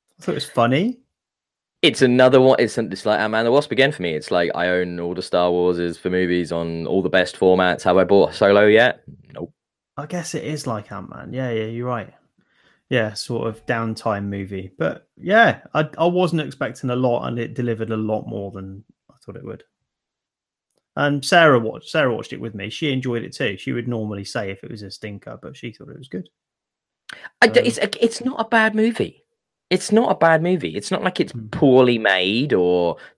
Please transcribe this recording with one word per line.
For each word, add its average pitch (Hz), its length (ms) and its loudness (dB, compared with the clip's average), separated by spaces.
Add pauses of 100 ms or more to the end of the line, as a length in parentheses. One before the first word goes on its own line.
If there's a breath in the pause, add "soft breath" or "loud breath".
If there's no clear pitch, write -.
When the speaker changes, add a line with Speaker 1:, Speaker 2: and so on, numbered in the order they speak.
(180)
Speaker 1:
I - 40 -20
thought 180 100 -6
it - 40 -4
was - 80 -6
funny. 139 560 0 (840)
Speaker 2:
It's 143 200 4
another 127 380 6
one. 131 180 6
It's, 120 200 0
it's - 280 -8
like 104 140 2
Ant-Man 110 200 -2
and 117 60 0
the 117 60 2
Wasp 143 180 2
again 135 220 2
for 95 100 -10
me. 85 120 -2
It's 76 160 -8
like, 87 260 2
I 87 140 0
own 90 280 -2
all 87 160 -6
the 90 80 -6
Star 87 300 0
Warses 87 460 0
for 92 120 -4
movies 87 400 0
on 82 360 -4
all 92 160 0
the 87 80 -2
best 92 280 0
formats. 92 440 4
Have 90 140 2
I 95 60 6
bought 92 320 4
Solo 101 320 6
yet? 113 360 4 (300)
Nope. - 200 -14 (440)
Speaker 1:
I 147 100 -12
guess 170 280 -8
it 151 80 -6
is 143 240 -8
like 107 240 -6
Ant-Man. 101 420 -14
Yeah, 127 180 -6
yeah, 110 160 -4
you're 117 200 -8
right. 117 260 -6 (760)
Yeah, 110 240 0
sort 117 340 -6
of 110 200 -8
downtime 113 580 -4
movie. 98 540 -8
But - 280 -6 (100)
yeah, 202 440 2 (140)
I, 151 140 0 (100)
I 165 80 2
wasn't 175 360 0
expecting 131 480 -8
a 123 60 -2
lot, 127 320 0
and 120 100 -6
it 117 160 -8
delivered 113 360 -4
a 110 60 -2
lot 107 300 -4
more 104 240 -8
than 95 320 -14 (280)
I - 40 -20 (100)
thought - 120 -18
it - 80 -16
would. 101 180 -16 (1300)
And 143 280 -2
Sarah 160 340 6
watched, 113 320 -6
Sarah 135 240 -2
watched - 180 -10
it - 80 -12
with 107 140 -10
me. 101 160 -10
She 151 200 -4
enjoyed 127 320 -4
it - 120 -14
too. 104 240 -4
She 135 140 -8
would 120 140 -6
normally 107 380 -6
say 104 260 -6
if 98 140 -14
it - 60 -16
was 107 120 -14
a 98 80 -14
stinker, 107 500 -14
but - 160 -18
she 120 160 -14
thought - 180 -20
it 127 80 -20
was 131 100 -20
good. 185 200 -12 (1120 loud breath)
Speaker 2:
I 226 60 6
d-, 233 120 4
Speaker 1:
Um, 247 60 0
Speaker 2:
it's, 233 120 -2 (220)
it's 233 240 -2
not 262 160 -6
a 226 80 -6
bad 220 260 2
movie. 220 480 -2 (460)
It's - 240 -2
not 220 180 4
a 180 40 0
bad 160 280 4
movie. 175 340 -2
It's - 140 -8
not 190 120 -2
like 180 180 -2
it's - 120 -4
Speaker 1:
Hmm. 110 160 -14
Speaker 2:
poorly 127 500 4
made 107 560 2
or 90 420 2 (220 loud breath)